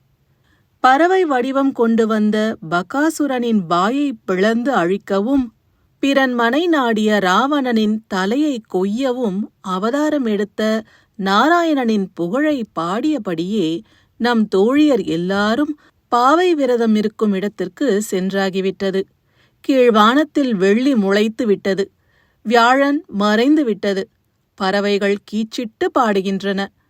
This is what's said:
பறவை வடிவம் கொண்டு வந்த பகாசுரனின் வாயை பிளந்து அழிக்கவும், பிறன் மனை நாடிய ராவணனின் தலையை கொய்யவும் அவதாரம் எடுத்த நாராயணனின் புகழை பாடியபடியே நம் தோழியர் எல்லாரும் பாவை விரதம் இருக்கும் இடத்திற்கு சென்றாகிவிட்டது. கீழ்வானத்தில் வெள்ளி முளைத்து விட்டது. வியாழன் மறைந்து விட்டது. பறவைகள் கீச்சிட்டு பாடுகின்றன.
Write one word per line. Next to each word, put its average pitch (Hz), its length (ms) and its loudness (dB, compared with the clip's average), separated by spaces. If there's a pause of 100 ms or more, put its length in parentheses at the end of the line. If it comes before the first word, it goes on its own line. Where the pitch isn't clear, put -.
(800)
பறவை 339 460 2
வடிவம் 269 460 -2
கொண்டு 226 360 0
வந்த 214 500 -2 (120)
பகாசுரனின் 247 960 -2
வாயை 233 460 -2 (120)
பிளந்து 226 480 0
அழிக்கவும், 202 800 -2 (460)
பிறன் 269 340 0
மனை 240 340 0
நாடிய 226 520 2
ராவணனின் 220 800 0 (100)
தலையை 233 540 -2 (120)
கொய்யவும் 214 680 -2 (220)
அவதாரம் 254 640 -2
எடுத்த 220 580 -2 (360)
நாராயணனின் 240 920 2
புகழை 254 500 -2 (160)
பாடியபடியே 185 1000 -4 (360)
நம் 226 300 0
தோழியர் 247 580 2
எல்லாரும் 202 760 -2 (280)
பாவை 311 480 4
விரதம் 240 400 2
இருக்கும் 214 380 0
இடத்திற்கு 196 680 -2 (100)
சென்றாகிவிட்டது. 190 880 -2 (680)
கீழ்வானத்தில் 254 840 4
வெள்ளி 220 440 2
முளைத்து 214 500 0
விட்டது. 196 460 -2 (500)
வியாழன் 262 680 2
மறைந்து 220 560 2
விட்டது. 202 460 -4 (460)
பறவைகள் 202 600 0 (140)
கீச்சிட்டு 226 560 -6 (120)
பாடுகின்றன. 196 680 -2 (220)